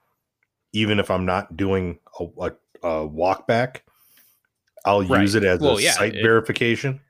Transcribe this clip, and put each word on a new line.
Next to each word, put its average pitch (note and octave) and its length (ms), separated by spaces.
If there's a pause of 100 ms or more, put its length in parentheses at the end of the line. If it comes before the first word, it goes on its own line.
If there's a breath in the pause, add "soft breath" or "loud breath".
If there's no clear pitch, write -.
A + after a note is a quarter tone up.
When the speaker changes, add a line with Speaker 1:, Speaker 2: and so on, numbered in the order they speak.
(720)
Speaker 1:
even G#2+ 260
if G2 120
I'm F#2 160
not F#2 300
doing F#2 420 (200)
a, F2 80 (120)
a, - 500
a D#2 180
walk D#2+ 400
back, B2 380 (1000 soft breath)
I'll G2+ 160
Speaker 2:
Right. G2+ 200
Speaker 1:
use G2+ 120
it G#2 100
as F2+ 160
Speaker 2:
Well, D#2 180
Speaker 1:
a G#2+ 40
Speaker 2:
yeah, - 100
Speaker 1:
sight G#2+ 220
Speaker 2:
it - 80
Speaker 1:
verification. A2+ 880